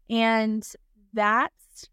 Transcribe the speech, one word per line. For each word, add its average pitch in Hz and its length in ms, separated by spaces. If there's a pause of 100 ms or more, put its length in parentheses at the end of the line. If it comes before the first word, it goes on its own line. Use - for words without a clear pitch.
And 220 560 (480)
that 214 380 (420)